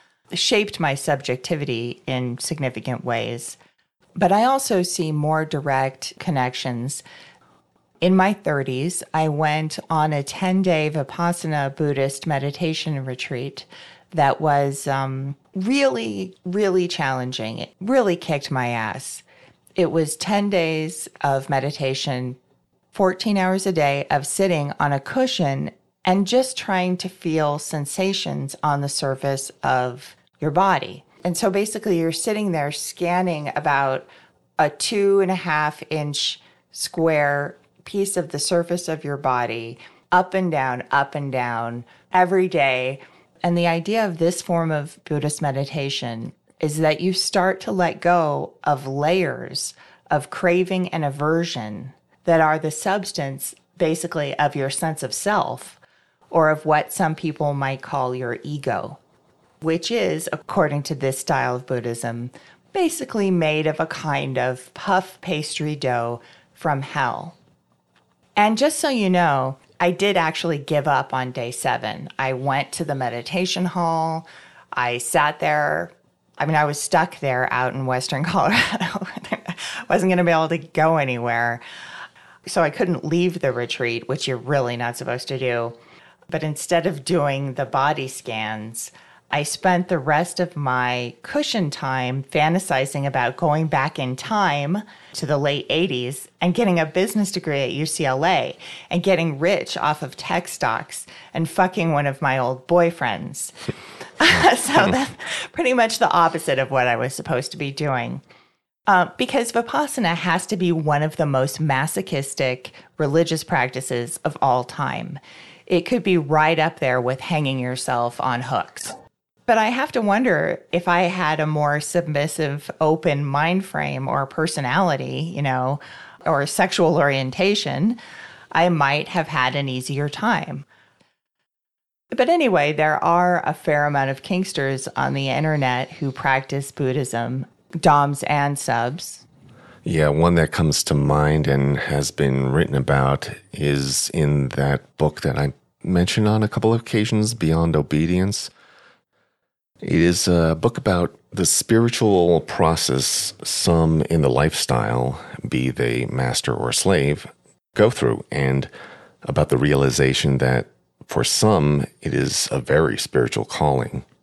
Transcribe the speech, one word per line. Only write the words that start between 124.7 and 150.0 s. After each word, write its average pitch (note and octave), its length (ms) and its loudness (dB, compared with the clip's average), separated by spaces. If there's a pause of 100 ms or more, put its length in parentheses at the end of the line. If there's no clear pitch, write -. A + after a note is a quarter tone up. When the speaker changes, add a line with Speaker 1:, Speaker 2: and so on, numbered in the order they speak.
Speaker 1:
you C#3+ 60 -4
know, C3 380 0 (460)
or C#3 200 2
sexual E3 520 2
orientation, C#3+ 1000 0 (520)
I E3+ 180 4
might D3 380 2
have E3 220 -2
had C3 260 0
an C#3 120 -2
easier C3+ 420 -4
time. C#3+ 560 -2 (1500)
But B3 140 4
anyway, G3 460 4
there D3+ 280 2
are F3 440 4
a D3+ 80 0
fair D3 320 2
amount C#3 240 2
of C3+ 120 -6
kinksters C#3 760 -2
on C3+ 160 0
the C3+ 160 -2
internet C3+ 640 0
who C#3 180 -4
practice C3+ 580 0
Buddhism, B2+ 760 -2 (340)
doms C#3+ 440 4
and C#3+ 360 0
subs. B2 640 -4 (580)
Speaker 2:
Yeah, D#2 260 2
one E2 260 6
that D#2+ 160 4
comes D#2 320 2
to - 100 0
mind D2 540 4
and C#2 300 2
has C#2+ 340 -2
been C2+ 400 0
written C#2+ 240 2
about C2+ 540 2 (240)
is C#2+ 600 -2
in D2 360 2
that C#2 480 -2
book D2+ 240 0
that C#2 160 -2
I C#2+ 160 0 (300)
mentioned F2+ 440 2
on A2 160 4
a G#2 60 0
couple A2 240 2
of A2+ 80 2
occasions, G#2+ 520 0
Beyond E2 440 2
Obedience. E2+ 720 0 (1300)
It - 140 -4
is E2+ 340 4